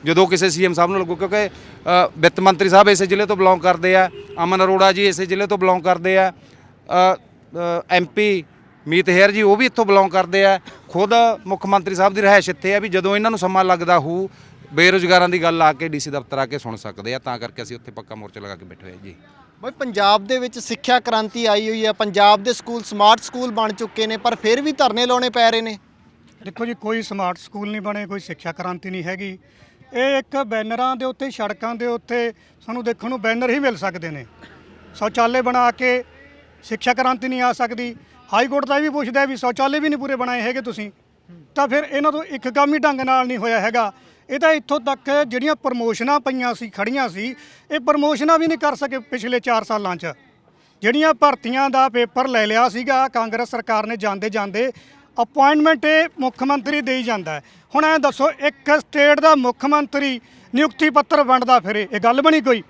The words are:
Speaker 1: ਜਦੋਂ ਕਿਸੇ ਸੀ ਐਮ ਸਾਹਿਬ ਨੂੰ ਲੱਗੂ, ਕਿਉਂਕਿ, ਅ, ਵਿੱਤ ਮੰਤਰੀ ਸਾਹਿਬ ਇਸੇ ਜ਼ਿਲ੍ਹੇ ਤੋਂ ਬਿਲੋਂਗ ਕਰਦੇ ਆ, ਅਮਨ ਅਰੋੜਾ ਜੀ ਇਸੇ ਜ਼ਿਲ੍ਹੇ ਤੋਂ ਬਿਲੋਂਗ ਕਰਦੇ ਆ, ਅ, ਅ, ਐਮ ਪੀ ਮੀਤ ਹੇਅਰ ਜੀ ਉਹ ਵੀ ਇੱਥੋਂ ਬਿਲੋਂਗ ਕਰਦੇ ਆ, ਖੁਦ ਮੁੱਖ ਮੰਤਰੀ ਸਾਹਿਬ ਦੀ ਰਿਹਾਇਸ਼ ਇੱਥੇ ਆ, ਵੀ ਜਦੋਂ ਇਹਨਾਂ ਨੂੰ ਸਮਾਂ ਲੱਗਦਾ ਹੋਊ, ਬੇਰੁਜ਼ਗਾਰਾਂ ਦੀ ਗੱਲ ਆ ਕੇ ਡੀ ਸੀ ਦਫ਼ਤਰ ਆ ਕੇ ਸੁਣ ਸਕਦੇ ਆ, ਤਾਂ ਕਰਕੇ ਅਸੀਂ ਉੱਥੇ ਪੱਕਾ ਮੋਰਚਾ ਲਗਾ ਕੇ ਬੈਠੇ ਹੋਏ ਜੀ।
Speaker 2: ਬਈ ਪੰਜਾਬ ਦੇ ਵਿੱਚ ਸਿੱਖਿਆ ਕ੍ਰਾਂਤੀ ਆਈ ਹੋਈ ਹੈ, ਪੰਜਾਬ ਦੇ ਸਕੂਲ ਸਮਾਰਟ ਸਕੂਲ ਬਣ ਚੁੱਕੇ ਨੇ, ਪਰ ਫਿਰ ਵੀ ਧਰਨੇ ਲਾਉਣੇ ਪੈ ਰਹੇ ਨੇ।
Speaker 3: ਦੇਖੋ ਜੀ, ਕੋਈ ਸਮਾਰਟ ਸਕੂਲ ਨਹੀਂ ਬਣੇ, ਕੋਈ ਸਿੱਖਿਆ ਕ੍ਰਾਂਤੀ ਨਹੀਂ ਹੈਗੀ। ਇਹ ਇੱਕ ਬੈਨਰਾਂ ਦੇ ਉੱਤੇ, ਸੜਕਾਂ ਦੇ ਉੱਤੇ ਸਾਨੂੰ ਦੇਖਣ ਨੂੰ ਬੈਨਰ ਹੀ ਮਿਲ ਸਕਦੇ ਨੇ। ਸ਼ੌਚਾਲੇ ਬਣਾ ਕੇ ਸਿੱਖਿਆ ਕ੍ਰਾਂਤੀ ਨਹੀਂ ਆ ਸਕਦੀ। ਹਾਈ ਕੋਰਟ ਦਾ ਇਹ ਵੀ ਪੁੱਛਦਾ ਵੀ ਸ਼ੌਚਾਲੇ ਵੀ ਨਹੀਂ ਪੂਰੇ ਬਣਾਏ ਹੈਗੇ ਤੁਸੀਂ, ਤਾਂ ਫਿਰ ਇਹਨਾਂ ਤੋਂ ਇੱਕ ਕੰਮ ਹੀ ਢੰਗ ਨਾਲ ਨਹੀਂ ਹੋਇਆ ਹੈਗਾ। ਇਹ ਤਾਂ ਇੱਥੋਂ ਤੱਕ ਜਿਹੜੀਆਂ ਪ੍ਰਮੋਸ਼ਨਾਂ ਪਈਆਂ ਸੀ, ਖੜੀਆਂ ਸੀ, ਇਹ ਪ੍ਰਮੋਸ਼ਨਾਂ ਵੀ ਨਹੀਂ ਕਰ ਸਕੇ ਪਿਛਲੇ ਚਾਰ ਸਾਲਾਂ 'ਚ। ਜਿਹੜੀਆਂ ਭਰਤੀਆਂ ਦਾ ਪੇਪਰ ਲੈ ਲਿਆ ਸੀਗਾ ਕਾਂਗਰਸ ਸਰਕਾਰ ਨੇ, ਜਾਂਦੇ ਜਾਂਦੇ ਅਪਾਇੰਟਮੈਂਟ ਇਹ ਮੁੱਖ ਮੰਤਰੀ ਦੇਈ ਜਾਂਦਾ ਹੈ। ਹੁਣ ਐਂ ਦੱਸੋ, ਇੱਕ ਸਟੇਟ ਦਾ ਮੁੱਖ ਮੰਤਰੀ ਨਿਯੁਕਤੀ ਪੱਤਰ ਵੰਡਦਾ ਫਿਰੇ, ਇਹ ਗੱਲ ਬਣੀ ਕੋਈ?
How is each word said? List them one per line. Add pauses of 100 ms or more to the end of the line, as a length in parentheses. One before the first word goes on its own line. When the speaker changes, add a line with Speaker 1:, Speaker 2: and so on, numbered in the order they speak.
Speaker 1:
ਜਦੋਂ
ਕਿਸੇ
ਸੀ
ਐਮ
ਸਾਹਿਬ
ਨੂੰ
ਲੱਗੂ,
ਕਿਉਂਕਿ,
ਅ,
ਵਿੱਤ
ਮੰਤਰੀ
ਸਾਹਿਬ
ਇਸੇ
ਜ਼ਿਲ੍ਹੇ
ਤੋਂ
ਬਿਲੋਂਗ
ਕਰਦੇ
ਆ, (340)
ਅਮਨ
ਅਰੋੜਾ
ਜੀ
ਇਸੇ
ਜ਼ਿਲ੍ਹੇ
ਤੋਂ
ਬਿਲੋਂਗ
ਕਰਦੇ
ਆ,
ਅ,
ਅ,
ਐਮ
ਪੀ (440)
ਮੀਤ
ਹੇਅਰ
ਜੀ
ਉਹ
ਵੀ
ਇੱਥੋਂ
ਬਿਲੋਂਗ
ਕਰਦੇ
ਆ, (300)
ਖੁਦ (340)
ਮੁੱਖ
ਮੰਤਰੀ
ਸਾਹਿਬ
ਦੀ
ਰਿਹਾਇਸ਼
ਇੱਥੇ
ਆ,
ਵੀ
ਜਦੋਂ
ਇਹਨਾਂ
ਨੂੰ
ਸਮਾਂ
ਲੱਗਦਾ
ਹੋਊ, (460)
ਬੇਰੁਜ਼ਗਾਰਾਂ
ਦੀ
ਗੱਲ
ਆ
ਕੇ
ਡੀ
ਸੀ
ਦਫ਼ਤਰ
ਆ
ਕੇ
ਸੁਣ
ਸਕਦੇ
ਆ,
ਤਾਂ
ਕਰਕੇ
ਅਸੀਂ
ਉੱਥੇ
ਪੱਕਾ
ਮੋਰਚਾ
ਲਗਾ
ਕੇ
ਬੈਠੇ
ਹੋਏ
ਜੀ। (480)
Speaker 2:
ਬਈ
ਪੰਜਾਬ
ਦੇ
ਵਿੱਚ
ਸਿੱਖਿਆ
ਕ੍ਰਾਂਤੀ
ਆਈ
ਹੋਈ
ਹੈ,
ਪੰਜਾਬ
ਦੇ
ਸਕੂਲ
ਸਮਾਰਟ
ਸਕੂਲ
ਬਣ
ਚੁੱਕੇ
ਨੇ,
ਪਰ
ਫਿਰ
ਵੀ
ਧਰਨੇ
ਲਾਉਣੇ
ਪੈ
ਰਹੇ
ਨੇ। (680)
Speaker 3:
ਦੇਖੋ
ਜੀ,
ਕੋਈ
ਸਮਾਰਟ
ਸਕੂਲ
ਨਹੀਂ
ਬਣੇ,
ਕੋਈ
ਸਿੱਖਿਆ
ਕ੍ਰਾਂਤੀ
ਨਹੀਂ
ਹੈਗੀ। (540)
ਇਹ
ਇੱਕ
ਬੈਨਰਾਂ
ਦੇ
ਉੱਤੇ,
ਸੜਕਾਂ
ਦੇ
ਉੱਤੇ (320)
ਸਾਨੂੰ
ਦੇਖਣ
ਨੂੰ
ਬੈਨਰ
ਹੀ
ਮਿਲ
ਸਕਦੇ
ਨੇ। (720)
ਸ਼ੌਚਾਲੇ
ਬਣਾ
ਕੇ (600)
ਸਿੱਖਿਆ
ਕ੍ਰਾਂਤੀ
ਨਹੀਂ
ਆ
ਸਕਦੀ। (380)
ਹਾਈ
ਕੋਰਟ
ਦਾ
ਇਹ
ਵੀ
ਪੁੱਛਦਾ
ਵੀ
ਸ਼ੌਚਾਲੇ
ਵੀ
ਨਹੀਂ
ਪੂਰੇ
ਬਣਾਏ
ਹੈਗੇ
ਤੁਸੀਂ, (640)
ਤਾਂ
ਫਿਰ
ਇਹਨਾਂ
ਤੋਂ
ਇੱਕ
ਕੰਮ
ਹੀ
ਢੰਗ
ਨਾਲ
ਨਹੀਂ
ਹੋਇਆ
ਹੈਗਾ। (360)
ਇਹ
ਤਾਂ
ਇੱਥੋਂ
ਤੱਕ
ਜਿਹੜੀਆਂ
ਪ੍ਰਮੋਸ਼ਨਾਂ
ਪਈਆਂ
ਸੀ,
ਖੜੀਆਂ
ਸੀ, (360)
ਇਹ
ਪ੍ਰਮੋਸ਼ਨਾਂ
ਵੀ
ਨਹੀਂ
ਕਰ
ਸਕੇ
ਪਿਛਲੇ
ਚਾਰ
ਸਾਲਾਂ
'ਚ। (680)
ਜਿਹੜੀਆਂ
ਭਰਤੀਆਂ
ਦਾ
ਪੇਪਰ
ਲੈ
ਲਿਆ
ਸੀਗਾ
ਕਾਂਗਰਸ
ਸਰਕਾਰ
ਨੇ,
ਜਾਂਦੇ
ਜਾਂਦੇ (500)
ਅਪਾਇੰਟਮੈਂਟ
ਇਹ (120)
ਮੁੱਖ
ਮੰਤਰੀ
ਦੇਈ
ਜਾਂਦਾ
ਹੈ। (320)
ਹੁਣ
ਐਂ
ਦੱਸੋ,
ਇੱਕ
ਸਟੇਟ
ਦਾ
ਮੁੱਖ
ਮੰਤਰੀ (360)
ਨਿਯੁਕਤੀ
ਪੱਤਰ
ਵੰਡਦਾ
ਫਿਰੇ,
ਇਹ
ਗੱਲ
ਬਣੀ
ਕੋਈ?